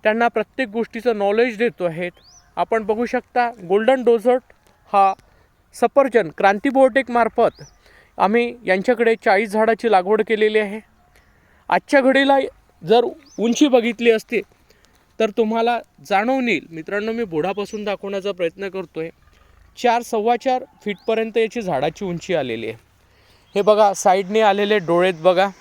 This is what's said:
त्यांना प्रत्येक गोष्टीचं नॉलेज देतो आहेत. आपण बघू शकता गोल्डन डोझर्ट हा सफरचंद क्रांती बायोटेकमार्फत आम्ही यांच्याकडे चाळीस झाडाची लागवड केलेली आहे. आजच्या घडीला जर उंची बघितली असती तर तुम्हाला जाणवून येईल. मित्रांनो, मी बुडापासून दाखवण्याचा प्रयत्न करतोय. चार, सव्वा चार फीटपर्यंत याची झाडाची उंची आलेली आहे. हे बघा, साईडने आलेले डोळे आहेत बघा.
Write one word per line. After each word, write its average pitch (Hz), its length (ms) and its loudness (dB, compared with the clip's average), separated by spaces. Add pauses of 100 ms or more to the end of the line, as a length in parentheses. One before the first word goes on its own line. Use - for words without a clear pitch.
त्यांना 226 240 0
प्रत्येक 233 400 -4
गोष्टीचं 220 500 -4
नॉलेज 214 400 0
देतो 202 280 -2
आहेत. 175 260 -6 (440)
आपण 220 280 -2
बघू 220 220 -2
शकता 240 460 -4 (160)
गोल्डन 220 360 2
डोझर्ट 240 400 2 (500)
हा 196 200 4 (600)
सफरचंद 233 640 0
क्रांती 202 320 2
बायोटेकमार्फत 240 960 0 (540)
आम्ही 240 480 0
यांच्याकडे 226 500 2 (100)
चाळीस 208 240 2
झाडाची 220 420 0
लागवड 202 360 2
केलेली 214 320 0
आहे. 208 200 -6 (920)
आजच्या 269 320 2
घडीला 269 360 2 (460)
जर 220 180 4 (380)
उंची 233 280 2
बघितली 233 440 2
असती 220 300 -2 (800)
तर 220 100 0
तुम्हाला 226 500 -2 (300)
जाणवून 240 400 0
येईल. 175 200 -4
मित्रांनो, 196 420 -8
मी 233 120 -6
बुडापासून 196 600 -6
दाखवण्याचा 196 480 -6
प्रयत्न 180 380 -6
करतोय. 170 400 -10 (720)
चार, 240 180 2
सव्वा 226 360 -2
चार 254 260 -2 (220)
फीटपर्यंत 220 520 -4
याची 226 240 -2
झाडाची 165 440 -4
उंची 175 300 -6
आलेली 117 320 -4
आहे. 113 100 -10 (760)
हे 202 60 0
बघा, 202 320 4
साईडने 196 480 0
आलेले 208 380 2
डोळे 175 300 2
आहेत 160 120 -6
बघा. 185 260 2 (140)